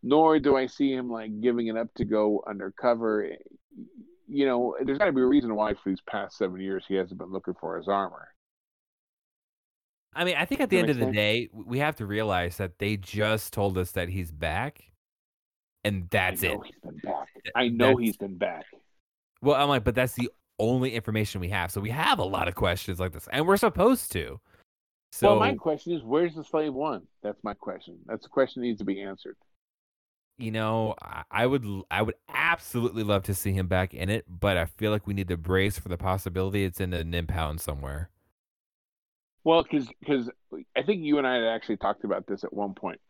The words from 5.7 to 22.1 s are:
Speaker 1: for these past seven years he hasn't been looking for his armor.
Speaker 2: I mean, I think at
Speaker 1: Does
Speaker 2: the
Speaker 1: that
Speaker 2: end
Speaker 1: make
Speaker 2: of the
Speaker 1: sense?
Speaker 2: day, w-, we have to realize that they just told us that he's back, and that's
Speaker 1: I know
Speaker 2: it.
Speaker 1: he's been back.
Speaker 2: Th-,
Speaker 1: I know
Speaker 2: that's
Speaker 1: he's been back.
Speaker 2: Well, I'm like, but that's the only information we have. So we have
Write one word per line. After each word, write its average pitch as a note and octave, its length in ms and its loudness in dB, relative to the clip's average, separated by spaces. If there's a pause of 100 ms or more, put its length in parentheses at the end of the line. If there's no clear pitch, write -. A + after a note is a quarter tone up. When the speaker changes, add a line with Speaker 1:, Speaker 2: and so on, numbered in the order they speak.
Speaker 1:
for - 160 -6
these F#2+ 120 -2
past G2 360 -8
seven F#2 220 -2
years F#2+ 280 -4
he G2 80 -2
hasn't F#2 220 -2
been F2+ 140 -12
looking F#2+ 280 -6
for E2+ 180 -6
his E2 100 -6
armor. F#2 400 -2 (1900)
Speaker 2:
I D#3+ 100 -2
mean, F3+ 140 0
I D#3 80 2
think - 160 -2
at B3 80 0
Speaker 1:
Does - 0 -
Speaker 2:
the F3+ 140 4
Speaker 1:
that - 40 2
Speaker 2:
end - 0 -
Speaker 1:
make D3 80 4
Speaker 2:
of A#2+ 40 -4
the A2+ 80 2
Speaker 1:
sense? B2+ 80 0
Speaker 2:
day, G#2+ 320 2
w-, G#2+ 200 -16
we B2 120 -2
have D3 180 0
to A2 80 -4
realize G2 520 0
that F#2 220 -6
they G#2 180 0
just G#2+ 560 -2
told G2 240 0
us F2+ 160 -2
that F2+ 160 -2
he's F2+ 220 -4
back, D#2+ 520 -4 (1000)
and F#2+ 260 -2
that's F#2 340 0
Speaker 1:
I F#2 40 2
know F#2 140 -2
Speaker 2:
it. - 40 -16
Speaker 1:
he's - 160 -20
been - 180 -16
back. - 340 -8
Speaker 2:
Th-, - 220 -14
Speaker 1:
I B2 140 2
know A#2+ 180 4
Speaker 2:
that's C3 120 6
Speaker 1:
he's A2 180 0
been G2 200 -8
back. F2 280 -4 (760)
Speaker 2:
Well, C#3 200 4
I'm C#3+ 60 2
like, C3+ 160 2
but A#2+ 120 0
that's B2+ 180 0
the B2 160 -2 (280)
only B2 380 2
information G#2+ 460 -2
we F2 80 -4
have. F2+ 220 0
So G2+ 100 -4
we G#2+ 80 -4
have E3+ 300 0